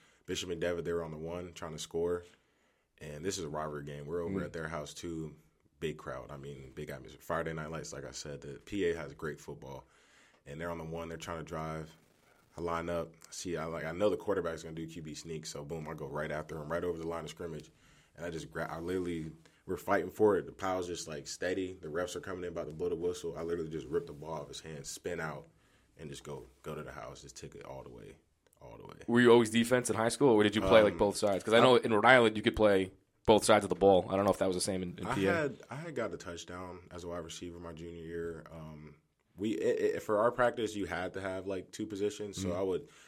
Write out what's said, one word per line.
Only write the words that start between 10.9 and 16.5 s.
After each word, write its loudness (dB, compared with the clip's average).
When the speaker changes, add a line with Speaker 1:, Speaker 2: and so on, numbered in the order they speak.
Speaker 1:
They're -10
trying -8
to -10
drive. -8
I -10
line -2
up. -4
See, -6
I, -4
like, -6
I -6
know 2
the 2
quarterback's -2
gonna -12
do -8
Q -12
B -12
sneak. -10
So, -10
boom, -8
I -8
go -8
right -4
after -6